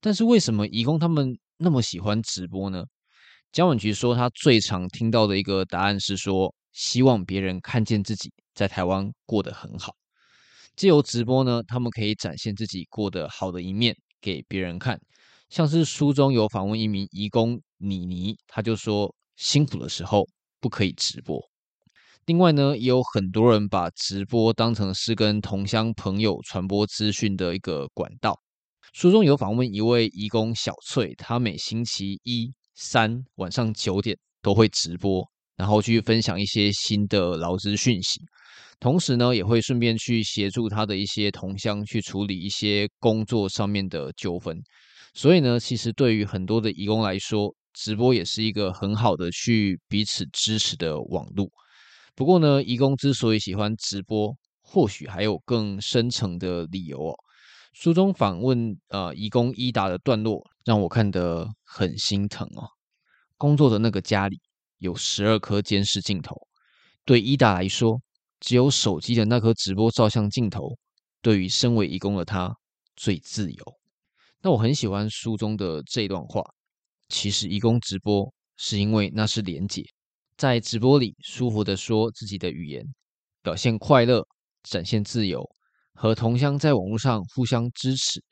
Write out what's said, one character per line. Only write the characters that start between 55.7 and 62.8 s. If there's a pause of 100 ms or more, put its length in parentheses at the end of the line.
深
层
的
理
由
哦。 (560)
书
中
访
问， (120)
呃，
移
工
伊
达
的
段
落， (240)
让
我
看
得 (160)
很
心
疼
哦。 (720)